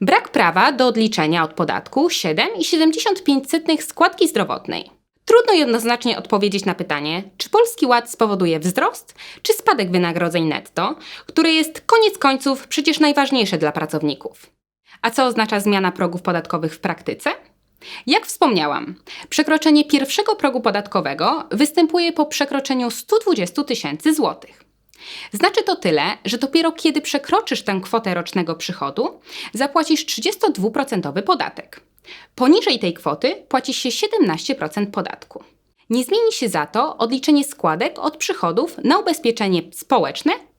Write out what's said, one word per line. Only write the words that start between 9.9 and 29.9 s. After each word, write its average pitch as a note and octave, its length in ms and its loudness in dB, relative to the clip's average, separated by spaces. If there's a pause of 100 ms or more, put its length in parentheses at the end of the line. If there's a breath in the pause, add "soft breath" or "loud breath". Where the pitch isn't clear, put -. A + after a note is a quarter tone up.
wynagrodzeń E3+ 520 0
netto, E3+ 520 -2 (300 loud breath)
które E4 260 2
jest D#4+ 340 0
koniec A4 320 4
końców C4+ 500 0
przecież D4+ 320 -2
najważniejsze C#4 580 2
dla D3+ 140 0
pracowników. D#3 800 -6 (500 soft breath)
A A3+ 100 0
co C4 140 2
oznacza A3+ 340 2
zmiana G3 320 2
progów F3 300 -2
podatkowych E3 540 -2
w - 40 -20
praktyce? - 520 -4 (760 loud breath)
Jak F#4+ 180 2
wspomniałam, F3+ 720 0 (340 loud breath)
przekroczenie D4+ 560 4
pierwszego D4+ 500 0
progu B3+ 260 0
podatkowego G3+ 880 -2
występuje E4 640 2
po D#4 120 0
przekroczeniu C4+ 680 -2
stu - 280 0
dwudziestu C#4+ 440 0
tysięcy A3+ 500 -2
złotych. - 500 -4 (680 loud breath)
Znaczy F4 300 0
to F#4 120 0
tyle, D#3 280 0 (220)
że A3+ 120 -4
dopiero D#4+ 340 0
kiedy D#4 300 -2
przekroczysz D4+ 640 -2
tę G3 200 -2
kwotę A3 300 -2
rocznego E3+ 420 -4
przychodu, F3 640 -6 (340 loud breath)
zapłacisz C#4 520 0